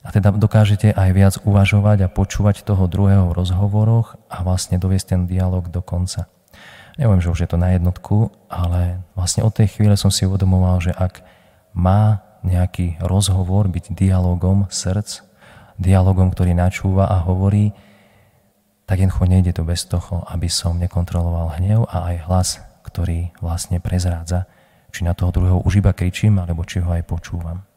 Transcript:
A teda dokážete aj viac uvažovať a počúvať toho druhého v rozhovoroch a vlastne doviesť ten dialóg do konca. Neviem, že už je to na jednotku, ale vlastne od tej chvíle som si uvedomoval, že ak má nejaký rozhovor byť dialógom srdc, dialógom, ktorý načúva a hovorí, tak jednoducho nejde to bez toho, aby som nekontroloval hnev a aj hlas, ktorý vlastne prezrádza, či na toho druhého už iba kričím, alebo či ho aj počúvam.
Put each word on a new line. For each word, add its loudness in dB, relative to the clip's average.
A -12
teda 4
dokážete 2
aj 2
viac 4
uvažovať 2
a -2
počúvať 0
toho 0
druhého 2
v -2
rozhovoroch 0
a -8
vlastne -2
doviesť 0
ten 0
dialóg -2
do -4
konca. -6
Neviem, 4
že 0
už -4
je -2
to -2
na 2
jednotku, 0
ale -4
vlastne -2
od 2
tej 0
chvíle 2
som 0
si 0
uvedomoval, 2
že -2
ak -6
má 2
nejaký -2
rozhovor 0
byť -6
dialógom 2
srdc, -6
dialógom, 4
ktorý 0
načúva 0
a 0
hovorí, 0
tak -2
jednoducho 0
nejde 4
to -4
bez -4
toho, -4
aby -6
som -4
nekontroloval -2
hnev 0
a -4
aj -6
hlas, 2
ktorý -4
vlastne -4
prezrádza, -4
či -10
na -2
toho -2
druhého 2
už 2
iba 4
kričím, 0
alebo -4
či -6
ho -2
aj -2
počúvam. -8